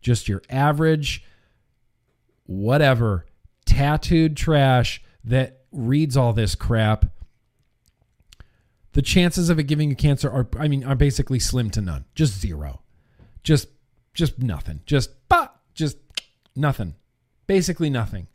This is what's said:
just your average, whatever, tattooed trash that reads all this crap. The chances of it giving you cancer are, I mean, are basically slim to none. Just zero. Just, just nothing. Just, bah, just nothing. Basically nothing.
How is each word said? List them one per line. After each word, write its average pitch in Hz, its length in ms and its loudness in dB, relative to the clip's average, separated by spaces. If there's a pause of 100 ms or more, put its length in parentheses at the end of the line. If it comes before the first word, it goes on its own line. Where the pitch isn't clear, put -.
just 120 260 -2
your 98 220 -4
average, 147 720 0 (1200)
whatever, 113 800 0 (400)
tattooed 151 720 4
trash 135 680 2 (220)
that 127 380 -2 (100)
reads 135 420 0
all 120 200 2
this 107 200 0
crap. 110 520 2 (1900)
The 143 80 2
chances 175 480 2
of 165 100 2
it 151 40 0
giving 147 260 0
you 135 80 -2
cancer 143 340 0
are, 123 180 -2 (100)
I 151 100 -2
mean, 139 160 -2
are 135 100 -2
basically 131 440 -2
slim 120 320 -2
to 107 100 -4
none. 78 240 -6 (100)
Just 120 240 -2
zero. 73 440 -10 (600)
Just, - 260 0 (440)
just 151 260 -4
nothing. 82 460 -6
Just, - 280 -2 (180)
bah, 349 180 4 (240)
just 147 240 -6 (580)
nothing. 135 400 -4 (520)
Basically 175 420 0
nothing. 110 460 -4